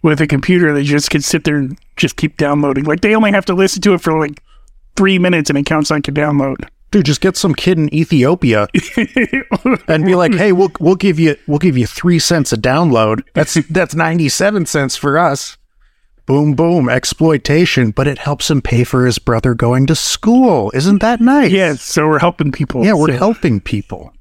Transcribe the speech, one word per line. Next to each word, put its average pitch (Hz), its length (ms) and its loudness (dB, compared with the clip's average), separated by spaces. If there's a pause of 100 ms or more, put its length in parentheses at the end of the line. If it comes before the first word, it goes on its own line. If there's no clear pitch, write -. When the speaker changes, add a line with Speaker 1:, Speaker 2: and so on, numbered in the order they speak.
Speaker 1:
with 151 180 2
a 151 60 2
computer 160 480 0
that 143 100 0
just 147 260 -2
can 147 120 -2
sit - 220 -2
there 151 120 -2
and 139 200 -6 (200)
just - 200 -2
keep - 200 -4
downloading. 143 480 0
Like, 156 160 -2
they 214 160 2
only 214 160 2
have 196 140 0
to 185 80 -2
listen 190 280 0
to 202 120 4
it 175 80 -2
for, 160 180 0
like, 147 220 -6 (520)
three 190 240 2
minutes 175 320 2
and 143 80 0
it 143 80 -2
counts 151 240 -2
like 147 160 -2
a 143 60 -6
download. 143 560 -2 (220)
Speaker 2:
Dude, 180 160 2
just 147 140 0
get 185 160 0
some 165 180 0
kid 180 240 0
in 151 160 0
Ethiopia 131 760 0 (580)
Speaker 1:
<laughs> 254 600 -4
Speaker 2:
and 156 160 0
be 185 100 2
like, 180 200 2
"Hey, 190 180 2
we'll, 185 180 2 (100)
we'll 175 140 4
give 180 240 0
you, 160 180 2 (100)
we'll 147 120 0
give 156 180 2
you 120 100 2
three 175 320 0
cents 156 340 0
a 113 40 0
download. 117 680 0 (120)
That's, 151 200 -2
Speaker 1:
<laughs> 160 160 -2
Speaker 2:
that's 165 240 -2
ninety-seven 165 720 0
cents 139 300 -4
for 147 220 0
us." 156 380 -2 (680)
Boom, 143 300 2
boom, 165 340 2
exploitation, 143 1040 0
but 139 160 -2
it 139 100 -6
helps - 320 -6
him 139 100 2
pay 123 220 0
for 127 240 0
his 120 120 0
brother 120 360 0
going 127 320 0
to 160 80 0
school. 208 800 0
Isn't 185 260 2
that 233 200 0
nice? 254 320 2
Speaker 1:
Yes, 175 300 0
so 156 260 -2
we're 156 100 0
helping 160 320 0
people. 131 340 -4
Speaker 2:
Yeah, 208 100 2
we're 156 180 2
Speaker 1:
So 123 60 -4
Speaker 2:
helping 175 420 0
people. - 600 -10